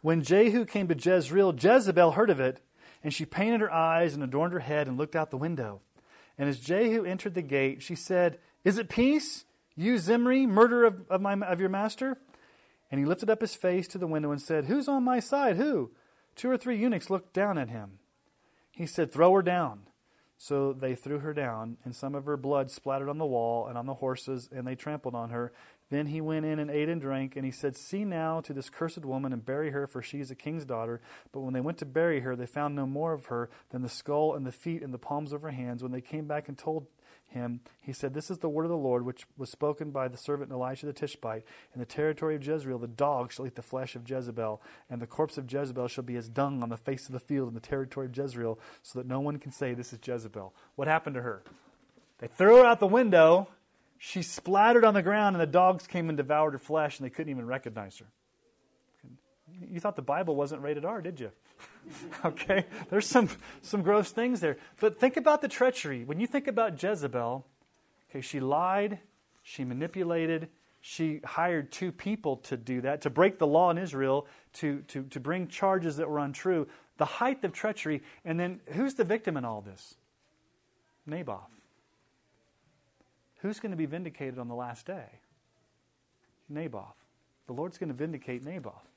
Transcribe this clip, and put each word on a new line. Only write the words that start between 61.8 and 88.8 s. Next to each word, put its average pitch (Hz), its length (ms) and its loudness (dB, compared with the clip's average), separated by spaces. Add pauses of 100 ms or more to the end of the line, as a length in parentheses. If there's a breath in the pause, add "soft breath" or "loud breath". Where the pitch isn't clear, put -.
Okay, 185 420 0 (240 loud breath)
there's 208 180 2
some, 233 220 6 (320 loud breath)
some 202 200 -2
gross 202 300 4
things 233 300 -2
there. 151 160 0 (220 loud breath)
But 214 200 2
think 254 180 4
about 302 240 4
the 285 60 -4
treachery. 160 580 0
When 151 140 -4
you 233 80 0
think - 200 -2
about 202 340 0
Jezebel, 135 640 -2 (640 soft breath)
okay, 135 120 -10
she 143 180 -8
lied, 180 600 0 (420)
she - 240 -10
manipulated, 165 840 -2 (320 soft breath)
she 156 440 -4
hired 165 460 -2
two 185 200 -6
people 175 460 -4
to - 200 -8
do 123 240 -4
that, 143 200 -4
to 147 80 -2
break 180 300 4
the 156 80 4
law 170 240 6
in 165 60 0
Israel, 139 500 0 (260 loud breath)
to, 143 360 -4
to, 135 140 -8
to 131 160 -12
bring 165 280 -4
charges 170 500 0
that 151 120 -4
were 151 100 -2
untrue. 147 480 -2 (300 loud breath)
The 147 80 2
height 262 380 -2
of 185 100 -4
treachery, 156 500 -4 (200 loud breath)
and 165 160 -4
then 180 220 -4 (120)
who's 262 200 -2
the 240 100 0
victim 202 320 -2
in 127 100 -4
all 110 160 -6
this? 101 340 -20 (1120)
Naboth. 139 440 -10 (1900)
Who's 208 180 -6
gonna 196 180 -6
be 160 100 -2
vindicated 147 500 -8
on 120 100 -10
the 120 80 -10
last 120 300 -10
day? 170 220 -12 (1400)
Naboth. 147 500 -12 (500)
The 127 60 -12
Lord's 160 240 -8
gonna 156 160 -8
vindicate 131 500 -8
Naboth. 143 420 -14 (120)